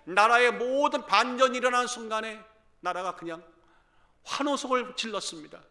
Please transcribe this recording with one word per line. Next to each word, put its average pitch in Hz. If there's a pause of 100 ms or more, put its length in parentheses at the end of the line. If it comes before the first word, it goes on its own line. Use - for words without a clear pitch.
나라의 233
모든 262
반전이 247
일어나는 247
순간에 220 (380)
나라가 180
그냥 170 (800)
환호성을 262
질렀습니다. 175 (100)